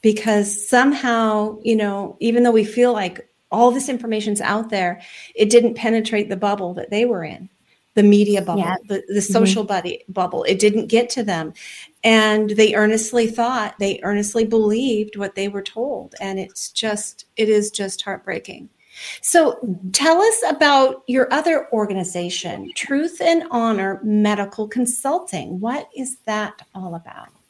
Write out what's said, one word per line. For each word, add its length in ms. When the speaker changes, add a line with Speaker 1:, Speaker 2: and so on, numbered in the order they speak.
Speaker 1:
because 640
somehow, 960
you 140
know, 440
even 220
though 80
we 140
feel 300
like 340
all 180
this 200
information's 500
out 300
there, 320
it 160
didn't 240
penetrate 560
the 60
bubble 360
that 160
they 160
were 200
in, 220
the 100
media 380
bubble, 220
Speaker 2:
Yeah. 140
Speaker 1:
the, 180
the 140
Speaker 2:
Mm-hmm. 140
Speaker 1:
social 300
buddy 440
bubble. 360
It 140
didn't 280
get 240
to 120
them. 300
And 480
they 240
earnestly 520
thought, 520
they 240
earnestly 440
believed 680
what 180
they 140
were 120
told. 640
And 160
it's 320
just, 560
it 140
is 200
just 300
heartbreaking. 680
So 380
tell 300
us 260
about 580
your 240
other 400
organization, 1040
Truth 460
and 300
Honor 520
Medical 640
Consulting. 960
What 340
is 300
that 380
all 200
about? 340